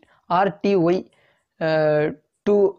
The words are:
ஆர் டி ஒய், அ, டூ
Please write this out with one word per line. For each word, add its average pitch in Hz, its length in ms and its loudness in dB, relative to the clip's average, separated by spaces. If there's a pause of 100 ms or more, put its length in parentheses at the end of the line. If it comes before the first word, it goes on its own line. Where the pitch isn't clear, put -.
(260)
ஆர் 185 340 -2
டி 202 180 0
ஒய், 175 280 0 (560)
அ, 156 540 0 (280)
டூ 202 360 0